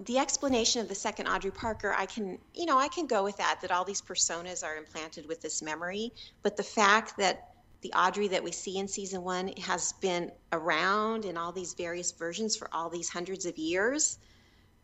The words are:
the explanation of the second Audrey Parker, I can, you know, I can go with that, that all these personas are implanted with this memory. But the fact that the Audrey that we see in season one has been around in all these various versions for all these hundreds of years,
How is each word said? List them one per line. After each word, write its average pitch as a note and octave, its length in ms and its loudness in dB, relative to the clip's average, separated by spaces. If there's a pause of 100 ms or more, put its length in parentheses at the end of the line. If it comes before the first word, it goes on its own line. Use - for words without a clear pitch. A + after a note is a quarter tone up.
the A#3+ 140 0
explanation B3+ 640 2
of F3+ 80 -4
the G3 60 -6
second G3+ 320 -4
Audrey F#3 240 0
Parker, G#3 440 -2
I F#3+ 120 2
can, G3 300 -6 (180)
you E4+ 100 -2
know, C4+ 140 6
I C#4 100 4
can F4 160 -2
go G#3+ 180 4
with G3+ 140 -2
that, D#3+ 240 2
that F#3 100 -2
all F3+ 140 4
these G3 160 -4
personas F3 600 -2
are D#3 140 -4
implanted D#3 500 -10
with D#3+ 140 -6
this D#3 200 -4
memory. F3 500 -4 (300)
But G#3 160 0
the G3+ 60 0
fact G#3+ 540 4
that F#3+ 300 2 (340)
the - 120 -10
Audrey F#3 340 4
that F3+ 160 2
we E3+ 80 -6
see F#3 260 -6
in G3 100 -2
season F#3+ 360 -6
one F#3 340 -2
has F3+ 360 -2
been F3 380 0 (220)
around F#3+ 720 2
in F3 100 -4
all E3+ 160 -4
these F3+ 220 -8
various F3 380 -4
versions F#3+ 440 -2
for - 160 -8
all E3 200 -2
these E3+ 180 -4
hundreds F3 380 -6
of E3 100 -6
years, F#3+ 640 0 (640)